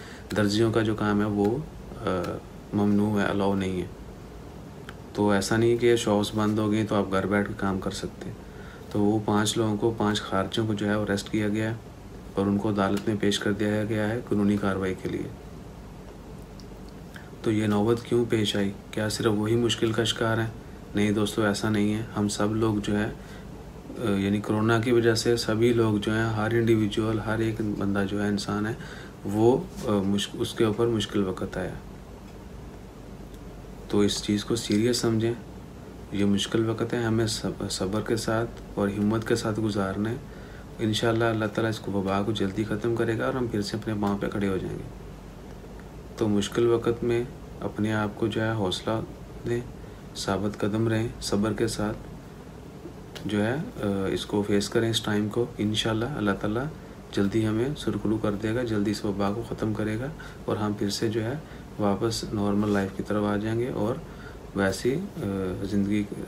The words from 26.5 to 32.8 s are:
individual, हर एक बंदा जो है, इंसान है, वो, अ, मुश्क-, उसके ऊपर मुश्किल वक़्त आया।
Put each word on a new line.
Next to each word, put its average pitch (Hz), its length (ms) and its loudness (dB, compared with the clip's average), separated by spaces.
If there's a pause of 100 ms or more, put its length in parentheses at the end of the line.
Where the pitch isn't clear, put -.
individual, 110 640 4
हर 110 220 0
एक 110 200 0
बंदा 101 420 0
जो 101 160 -2
है, 104 120 2
इंसान 104 340 -2
है, 113 120 -4 (480)
वो, 113 420 6 (200)
अ, 110 40 2
मुश्क-, 101 440 2
उसके - 280 0
ऊपर 110 240 4
मुश्किल 107 360 0
वक़्त 95 340 -4
आया। 90 200 -4 (2250)